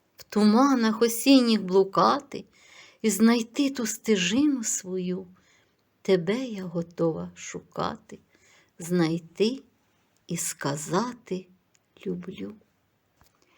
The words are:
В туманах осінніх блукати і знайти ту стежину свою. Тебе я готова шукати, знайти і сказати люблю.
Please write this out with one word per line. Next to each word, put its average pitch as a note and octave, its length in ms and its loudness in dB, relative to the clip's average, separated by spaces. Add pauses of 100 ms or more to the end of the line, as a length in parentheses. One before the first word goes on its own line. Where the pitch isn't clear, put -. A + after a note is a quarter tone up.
(160)
В - 60 -20
туманах A3 800 2
осінніх A#3 600 4
блукати F#3+ 840 0 (580)
і A3 80 0
знайти A3+ 600 2
ту C#4 160 -4
стежину A3+ 800 0
свою. F#3 600 -6 (760)
Тебе F#3+ 420 0
я G#3 200 -8
готова E3+ 680 -4
шукати, - 840 -10 (600)
знайти E3+ 840 -2 (640)
і E3+ 100 -6
сказати F3 1080 -6 (600)
люблю. F3+ 480 -10 (1040)